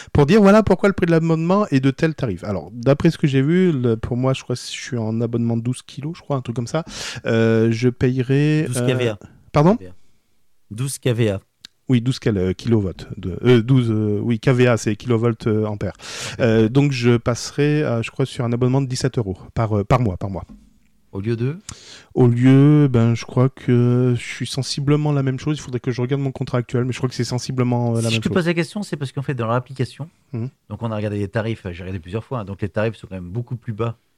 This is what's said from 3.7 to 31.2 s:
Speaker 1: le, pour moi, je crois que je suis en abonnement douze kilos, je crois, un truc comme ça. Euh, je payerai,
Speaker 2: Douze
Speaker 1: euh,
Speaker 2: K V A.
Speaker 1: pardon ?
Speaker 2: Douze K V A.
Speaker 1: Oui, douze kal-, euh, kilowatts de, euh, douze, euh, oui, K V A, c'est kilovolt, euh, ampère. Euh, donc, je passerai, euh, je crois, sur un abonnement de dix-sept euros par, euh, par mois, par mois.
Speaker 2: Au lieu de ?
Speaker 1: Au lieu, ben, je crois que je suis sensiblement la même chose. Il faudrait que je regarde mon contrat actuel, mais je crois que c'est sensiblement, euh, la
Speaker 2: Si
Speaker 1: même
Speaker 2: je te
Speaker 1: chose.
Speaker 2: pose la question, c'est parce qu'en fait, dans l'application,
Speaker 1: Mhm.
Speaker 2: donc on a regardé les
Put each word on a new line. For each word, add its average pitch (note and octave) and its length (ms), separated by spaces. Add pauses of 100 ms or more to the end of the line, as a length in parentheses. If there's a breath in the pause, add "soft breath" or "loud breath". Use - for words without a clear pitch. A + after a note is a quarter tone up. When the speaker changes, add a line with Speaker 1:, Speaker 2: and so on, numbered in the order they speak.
Speaker 1:
le, B2 240
pour A#2 200
moi, C3 160
je - 100
crois B2+ 140
que - 60
je - 40
suis - 300
en A2+ 240
abonnement A#2 360
douze A#2 300
kilos, D3+ 300
je - 60
crois, C#3+ 140
un B2+ 40
truc B2 160
comme A#2+ 100
ça. - 180 (420 loud breath)
Euh, A2+ 440
je A#2 180
payerai, C3+ 760
Speaker 2:
Douze B2+ 120
Speaker 1:
euh, B2 80
Speaker 2:
K B2+ 100
V B2 120
A. G#2 100 (340)
Speaker 1:
pardon ? E3 240 (960)
Speaker 2:
Douze C3 280
K - 100
V A2+ 220
A. G2 100 (480)
Speaker 1:
Oui, B2+ 120
douze B2+ 180
kal-, G#2+ 200
euh, F#2 160
kilowatts G2+ 520 (120)
de, F2+ 260
euh, A#2+ 180
douze, B2 280
euh, G#2+ 320
oui, A2+ 180
K - 80
V B2 180
A, A#2+ 120
c'est A2 180
kilovolt, A#2 500
euh, G#2+ 200
ampère. G#2 260 (480 loud breath)
Euh, A2 300
donc, C#3 220
je A#2+ 260
passerai, D3 640
euh, A#2 180
je - 80
crois, - 140
sur B2+ 220
un A#2 80
abonnement B2+ 260
de C3+ 60
dix-sept B2+ 320
euros G2 180 (160)
par, A2 260
euh, G2 60
par B2 160
mois, G2+ 160
par G2 140
mois. F#2 160 (640)
Speaker 2:
Au G2 80
lieu A2+ 160
de ? C3 220 (560 loud breath)
Speaker 1:
Au B2+ 120
lieu, C3+ 640
ben, A#2 260
je - 120
crois B2+ 240
que B2 680
je - 60
suis - 220
sensiblement D3 640
la C#3 100
même C3 160
chose. D3+ 200
Il - 20
faudrait B2 200
que - 100
je A#2 100
regarde C3+ 220
mon C3+ 100
contrat B2+ 260
actuel, A#2+ 280
mais B2+ 60
je - 60
crois B2+ 120
que - 40
c'est B2 100
sensiblement, B2 640
euh, A#2 60
la A#2 40
Speaker 2:
Si A2+ 40
Speaker 1:
même A2+ 100
Speaker 2:
je A2+ 60
te A2 80
Speaker 1:
chose. D3 60
Speaker 2:
pose F3+ 120
la E3+ 80
question, E3+ 280
c'est F3+ 140
parce C#3 160
qu'en C#3 100
fait, C#3+ 120
dans A#2 140
l'application, B2+ 600 (240)
Speaker 1:
Mhm. A#2+ 160 (220)
Speaker 2:
donc G#2 120
on A#2 80
a A2 60
regardé G#2 220
les G2+ 100